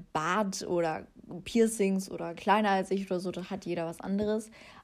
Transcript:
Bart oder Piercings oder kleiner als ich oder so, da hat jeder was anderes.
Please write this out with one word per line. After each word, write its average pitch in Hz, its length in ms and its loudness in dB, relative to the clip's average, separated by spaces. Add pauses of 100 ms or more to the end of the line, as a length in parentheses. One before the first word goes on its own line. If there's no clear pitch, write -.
(140)
Bart 190 540 0
oder 170 400 0 (360)
Piercings 202 680 2
oder 170 240 -8
kleiner 208 360 4
als 190 200 2
ich 196 160 0
oder 180 120 -2
so, 180 120 -4
da 185 180 -8
hat 196 160 -8
jeder 170 200 -2
was 165 160 -8
anderes. 208 500 -2 (320)